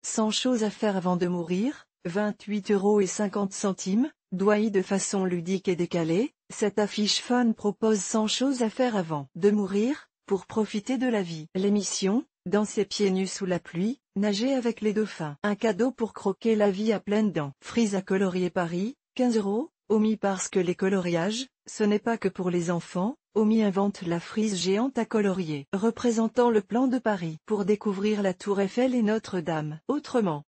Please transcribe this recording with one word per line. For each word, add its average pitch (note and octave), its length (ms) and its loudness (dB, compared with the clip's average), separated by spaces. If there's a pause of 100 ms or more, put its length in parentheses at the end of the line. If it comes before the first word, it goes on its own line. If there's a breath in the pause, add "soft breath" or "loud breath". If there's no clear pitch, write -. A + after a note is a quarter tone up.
Cent G#3+ 280 0
choses A3+ 340 0
à G#3 60 0
faire G3+ 260 -2
avant F3+ 200 0
de F3+ 100 0
mourir, F3+ 580 -2 (220)
vingt-huit G3+ 640 -4
euros G3+ 320 4
et F#3+ 40 2
cinquante G3 460 -2
centimes, G3+ 580 -2 (220)
Douai G#3 380 2
de G3 120 2
façon F#3+ 420 -2
ludique F3+ 440 -2
et F3+ 80 2
décalée, F3 560 0 (200)
cette G#3 280 0
affiche G#3 400 0
fun B3 320 2
propose G#3+ 480 0
cent G#3+ 260 0
choses B3+ 360 0
à A3 60 2
faire B3 280 0
avant D#3+ 400 -4
de G3 160 4
mourir, G#3 560 0 (180)
pour F#3+ 200 -4
profiter G#3+ 520 -2
de B3+ 80 0
la A3+ 160 0
vie. E3 320 -8
L'émission, G3+ 720 0 (200)
danser G3+ 400 0
pieds G3 280 0
nus F#3 160 0
sous - 180 -6
la F3+ 140 0
pluie, G#3 400 -4 (160)
nager G#3 360 0
avec A#3 280 -2
les G#3+ 120 0
dauphins. F3+ 520 -4
Un G#3 100 0
cadeau A3 380 0
pour A3+ 200 -6
croquer G#3+ 440 0
la G#3 160 4
vie G#3+ 200 0
à G3 60 0
pleines G#3 320 0
dents. D3+ 220 -4 (100)
Frise A3 320 0
à F#3+ 80 0
colorier F#3 480 0
Paris, F3+ 460 -4 (180)
quinze B3 220 2
euros, G#3+ 340 -2 (180)
omis G#3+ 280 4
parce G3 320 -2
que G3 120 0
les F3 140 0
coloriages, F#3+ 720 0 (240)
ce - 140 -2
n'est G#3 160 4
pas A3+ 180 -2
que G3 100 -2
pour F3+ 220 -2
les F3 220 0
enfants, F3+ 420 -2 (220)
omis A3 260 4
invente G3+ 400 0
la E3+ 160 -2
frise G#3+ 380 -2
géante G3 420 0
à A3+ 60 0
colorier. F#3 680 -2
Représentant A3+ 800 2
le G#3+ 120 4
plan B3+ 260 0
de B3+ 100 0
Paris. E3+ 480 -2
Pour G#3 180 -2
découvrir G#3 580 0
la F#3+ 120 0
Tour G3+ 260 -2
Eiffel A#3+ 360 0
et A#3+ 60 2
Notre-Dame. E3 840 -2
Autrement. A3+ 560 -2 (120)